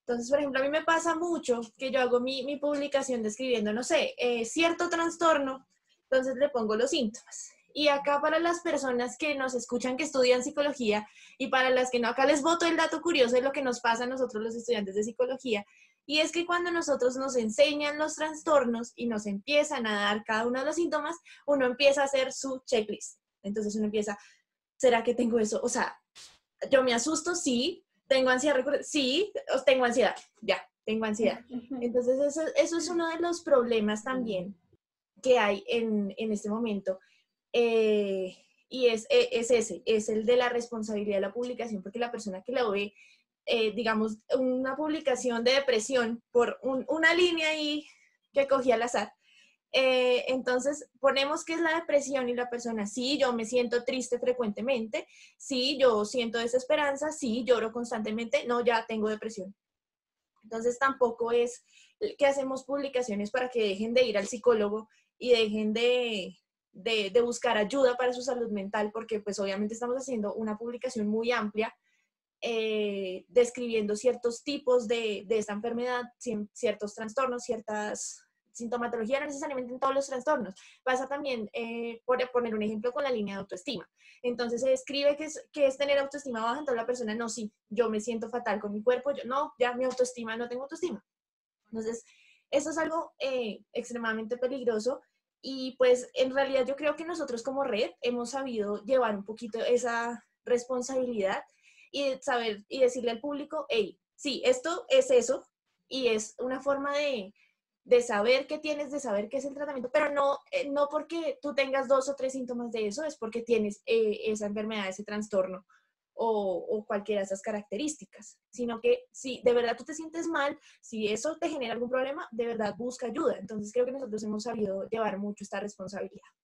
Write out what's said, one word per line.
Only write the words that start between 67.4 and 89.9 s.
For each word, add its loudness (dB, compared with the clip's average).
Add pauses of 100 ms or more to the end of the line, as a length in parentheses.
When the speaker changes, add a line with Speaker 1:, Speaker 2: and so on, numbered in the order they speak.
Speaker 1:
ayuda 4
para 0
su -6
salud -2
mental, -2
porque -6
pues -6
obviamente -2
estamos -4
haciendo -4
una -4
publicación -4
muy 0
amplia, -2 (640)
eh, -4
describiendo 2
ciertos -2
tipos 0
de, -2
de 2
esta -2
enfermedad, -4 (140)
cien-, -6
ciertos -4
trastornos, -4
ciertas -6 (300)
sintomatologías, -2
no -6
necesariamente -6
en -10
todos 2
los 0
trastornos. -2 (300)
Pasa 0
también, -4
eh, -8
por 2 (140)
poner 0
un -2
ejemplo, -2
con -4
la 0
línea -2
de -6
autoestima. -8 (320)
Entonces -2
se 2
describe 2
que -8
es, -12
que 4
es 0
tener 2
autoestima -4
baja, -2
entonces -2
la -4
persona, -2
no, -4
sí, -8 (160)
yo 2
me 0
siento -4
fatal -2
con -6
mi -6
cuerpo, 2
yo, -6
no, -4
ya 2
mi -2
autoestima, -2